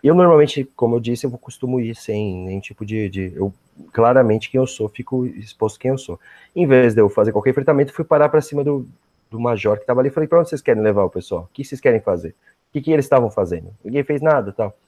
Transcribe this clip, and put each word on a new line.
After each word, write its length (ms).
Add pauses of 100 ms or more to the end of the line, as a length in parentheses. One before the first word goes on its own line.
Eu 100
normalmente, 520 (100)
como 220
eu 40
disse, 240
eu 60
costumo 500
ir 140
sem 420 (100)
nenhum 140
tipo 240
de, 240
de, 280
eu, 180 (380)
claramente 580
quem 80
eu 80
sou, 220
fico 360
exposto 540
quem 140
eu 60
sou. 200 (360)
Em 120
vez 280
de 60
eu 80
fazer 220
qualquer 200
enfrentamento, 420
fui 120
parar 240
pra 120
cima 240
do, 240 (420)
do 80
major 400
que 80
tava 140
ali. 100
Falei, 180
"Pra 120
onde 80
vocês 120
querem 220
levar 220
o 60
pessoal? 340
O 80
que 120
vocês 160
querem 200
fazer?" 300
O 420
que 80
que 100
eles 140
estavam 260
fazendo? 420 (120)
Ninguém 180
fez 180
nada, 320
tal. 240 (120)